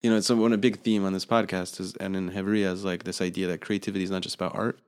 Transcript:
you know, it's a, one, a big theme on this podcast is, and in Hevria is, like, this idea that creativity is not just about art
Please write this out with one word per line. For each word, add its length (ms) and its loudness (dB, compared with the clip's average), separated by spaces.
you 80 4
know, 60 6
it's 140 2
a, 60 6
one, 160 6
a 60 4
big 220 2
theme 240 2
on 80 0
this 140 -4
podcast 540 0
is, 160 -8
and 180 -4
in 160 -2
Hevria 420 0
is, 120 -6
like, 200 -4
this 160 -6
idea 280 -2
that 140 -4
creativity 420 -2
is 60 -4
not 120 -2
just 140 -8
about 180 -4
art 340 -2